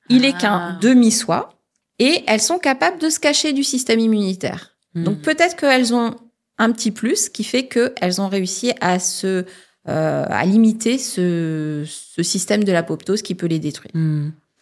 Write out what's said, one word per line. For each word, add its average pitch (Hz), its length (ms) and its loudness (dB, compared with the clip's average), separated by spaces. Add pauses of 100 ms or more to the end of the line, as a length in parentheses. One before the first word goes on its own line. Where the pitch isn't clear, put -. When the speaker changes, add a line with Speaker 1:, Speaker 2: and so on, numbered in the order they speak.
(100)
Speaker 1:
il 247 140 6
est 269 120 2
Speaker 2:
Ah. 262 40 -8
Speaker 1:
qu'un 180 400 0
demi-soi, 226 720 4 (440)
et 285 280 2
elles - 160 2
sont 349 160 0
capables 311 420 0
de 320 100 0
se - 80 -2
cacher 294 340 0
du 277 120 0
système 254 360 0
immunitaire. 196 760 -2 (180)
Speaker 2:
Hmm. 170 100 -4
Speaker 1:
Donc 202 180 -2
peut-être 339 340 0
qu'elles 254 380 2
ont 233 200 0 (440)
un 226 140 2
petit 226 200 -2
plus 247 360 -2
qui - 160 -8
fait 262 220 -2
qu'elles 233 540 -2
ont 196 80 -2
réussi 196 520 -2
à 180 200 0
se, 185 440 -2 (440)
euh, 151 400 -2
à 113 160 -2
limiter 220 540 4
ce, 160 880 -4
ce - 360 -8
système 202 420 0
de 196 80 2
l'apoptose 170 500 -2
qui - 120 -8
peut 180 120 -4
les 165 120 0
détruire. 151 360 -8
Speaker 2:
Hmm. 156 360 0 (320)